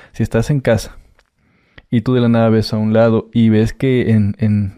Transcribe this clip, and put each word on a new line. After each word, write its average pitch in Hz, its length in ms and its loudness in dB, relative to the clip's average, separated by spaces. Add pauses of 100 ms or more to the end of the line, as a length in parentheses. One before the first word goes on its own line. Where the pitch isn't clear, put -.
(120)
Si - 120 -4
estás 113 260 -2
en 147 100 0
casa - 380 -2 (960)
y 120 100 0
tú 127 140 -2
de 123 60 2
la 117 80 2
nada 113 200 2
ves 110 240 0
a 110 40 -4
un 110 160 -2
lado 113 380 2
y 113 180 2
ves 110 240 2
que 127 360 -2
en, 104 300 0
en, 104 380 -2